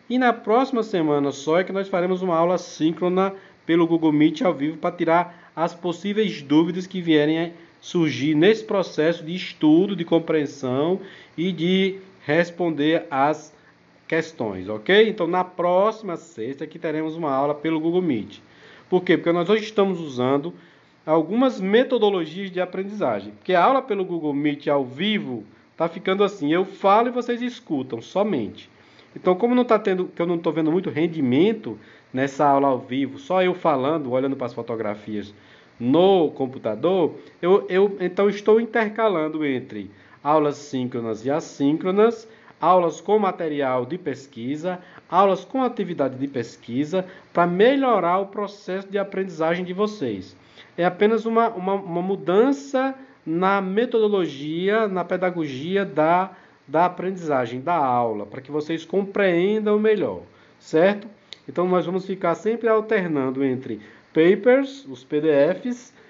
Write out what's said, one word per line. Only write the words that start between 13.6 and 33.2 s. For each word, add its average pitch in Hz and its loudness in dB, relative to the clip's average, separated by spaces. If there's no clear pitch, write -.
questões, 104 -4
ok? 185 4
Então, 185 -2
na 180 0
próxima 180 0
sexta 139 -10
que 160 -16
teremos 156 -4
uma 156 -4
aula 139 0
pelo 160 -2
Google 170 0
Meet. 117 -4
Por 180 2
quê? 175 2
Porque 170 0
nós 175 0
hoje 214 2
estamos 196 0
usando 143 -2
algumas 202 0
metodologias 196 0
de 180 -4
aprendizagem. 180 -4
Porque - -6
a 175 6
aula 254 4
pelo 202 -4
Google 160 -4
Meet 143 -2
ao 143 2
vivo 139 -4
tá 165 -2
ficando 190 -2
assim, 190 0
eu 185 2
falo 208 2
e - -6
vocês 240 -4
escutam 135 -6
somente. 170 -4
Então, 180 2
como 240 0
não 247 4
tá 233 4
tendo, 190 -2
que - -8
eu 170 -2
não 175 0
tô 170 -2
vendo 156 0
muito 175 0
rendimento 147 0
nessa 139 0
aula 139 4
ao 127 0
vivo, 131 -6
só 185 0